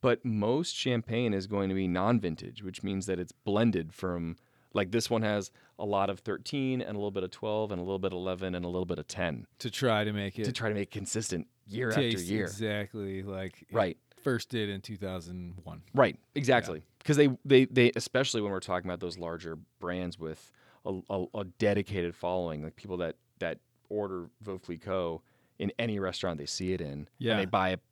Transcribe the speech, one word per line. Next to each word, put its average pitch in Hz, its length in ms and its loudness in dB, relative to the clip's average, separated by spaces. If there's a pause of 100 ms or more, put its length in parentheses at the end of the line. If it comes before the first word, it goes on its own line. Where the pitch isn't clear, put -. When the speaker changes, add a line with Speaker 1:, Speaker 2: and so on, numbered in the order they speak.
Speaker 1:
But 120 220 4
most 120 500 2
champagne 117 580 0
is 95 140 0
going 101 240 0
to 95 40 0
be 95 140 2
non-vintage, 95 720 0
which 95 200 -10
means 95 240 -2
that 92 120 0
it's 90 140 -6
blended 101 600 2
from, 85 420 -4 (380)
like, 98 160 2
this 113 180 2
one 113 140 2
has 104 280 0 (280)
a 95 60 -4
lot 101 260 2
of 95 100 -4
thirteen 131 600 -2
and - 100 -4
a 104 80 -4
little 104 120 -2
bit 98 140 -2
of 92 80 -6
twelve 107 400 -2
and 90 80 -4
a - 20 -2
little 95 160 -2
bit 95 140 0
of 92 40 -4
eleven 92 380 -2
and 87 100 -4
a 87 40 -4
little 90 180 0
bit 85 120 -4
of 76 100 -10
ten. 82 360 -2 (140)
Speaker 2:
To 120 120 -8
try 110 340 2
to 107 80 -2
make 101 260 -4
it 110 60 -2
Speaker 1:
To 127 80 -2
try 113 160 -2
to 104 60 0
make 101 140 -2
it - 40 -20
consistent - 560 -4 (180)
year 120 220 -4
after 110 140 2
Speaker 2:
taste 104 240 0
Speaker 1:
year. 101 180 0
Speaker 2:
exactly 101 800 -4
like 95 440 -8
it 101 60 -16
Speaker 1:
Right. 98 240 2 (240)
Speaker 2:
first 123 280 0
did 107 180 0
in 98 140 -4
two 107 140 -10
thousand 90 580 -8 (100)
one. 80 180 -12 (120)
Speaker 1:
Right, 127 220 6 (200)
exactly. 120 420 4
Speaker 2:
Yeah. - 260 -20
Speaker 1:
'Cause 147 120 4
they, 139 280 8
they, 135 200 10
they, 123 320 6
especially 127 440 0
when 101 120 0
we're 95 80 -2
talking 90 280 -2
about 87 120 -4
those 90 180 -6
larger 82 380 -8 (240)
brands 90 360 -4
with 80 360 -10 (320)
a, 95 160 -4 (100)
a, 95 140 0 (100)
a 101 100 -4
dedicated 98 680 0
following, 87 480 -2
like, 78 140 -10
people 95 220 -8
that, 85 180 -4 (240)
that 82 180 -4 (300)
order 95 400 -4 (140)
Veuve 98 200 -8
Clicquot 87 600 -4 (360)
in 98 200 -2
any 113 200 -2
restaurant 90 400 -2
they 71 80 -8
see 92 260 -2
it 92 80 -2
in, 73 280 -8 (100)
Speaker 2:
Yeah. 117 140 0
Speaker 1:
and 104 80 2
they 95 60 0
buy 92 320 2 (140)